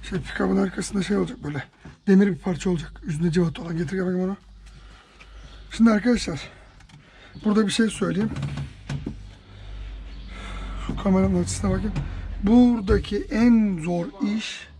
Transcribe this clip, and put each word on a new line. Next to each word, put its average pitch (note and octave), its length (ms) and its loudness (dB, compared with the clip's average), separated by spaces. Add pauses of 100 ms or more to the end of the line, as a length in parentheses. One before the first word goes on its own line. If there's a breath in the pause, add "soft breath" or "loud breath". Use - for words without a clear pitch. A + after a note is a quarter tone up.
şey, F#3+ 100 -4
pick-up'ın F#3+ 380 -2
arkasında G3 460 -2
şey G3+ 140 0
olacak F3 260 -4
böyle. D3 200 -6 (440 loud breath)
Demir G3+ 200 8
bir F3 100 -2
parça F#3 320 -4
olacak. - 340 -4
Üstünde E3+ 280 -2
cıvata E3 300 0
olan. E3 160 -6
Getir F#3+ 220 -4
bakayım F3+ 220 -2
onu. F#3+ 160 -4 (1300 soft breath)
Şimdi A3+ 200 6
arkadaşlar, G#3+ 500 0 (1040 loud breath)
burada G#3 220 4
bir F#3 40 -2
şey A3+ 180 2
söyleyeyim. F#3+ 420 -2 (2500 loud breath)
Şu - 80 -6
kameranın F#3+ 480 2
açısına - 280 -2
bakayım. F#3+ 220 0 (500 loud breath)
Buradaki G#3+ 760 4
en G#3+ 680 4
zor F3 220 -2 (320)
iş - 300 -8 (120)